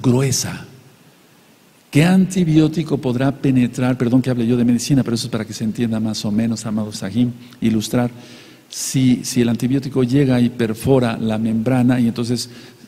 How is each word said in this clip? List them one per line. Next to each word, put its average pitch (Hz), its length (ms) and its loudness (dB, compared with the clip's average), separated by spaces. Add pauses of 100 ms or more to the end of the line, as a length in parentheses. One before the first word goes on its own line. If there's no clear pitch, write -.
gruesa. 123 640 0 (1300)
¿Qué 143 120 4
antibiótico 160 960 2
podrá 127 340 0
penetrar? 127 680 0
Perdón 123 240 2
que 127 100 -2
hable 120 160 0
yo 123 100 2
de 120 80 2
medicina, 120 380 2
pero 117 120 -2
eso 117 120 -4
es 117 40 -10
para 110 140 -4
que 107 80 -12
se 113 100 -8
entienda 113 360 -2
más 107 260 -4
o 107 60 -2
menos, 113 340 -2
amado 107 260 -4
Sahim, 110 400 -2 (300)
ilustrar. 110 480 0 (600)
Si, 127 540 0
si - 180 -2
el 117 80 2
antibiótico 131 540 -2
llega 127 380 2
y 120 80 2
perfora 120 680 0
la 110 200 -2
membrana 120 640 2
y 117 80 2
entonces, 117 420 -4 (380)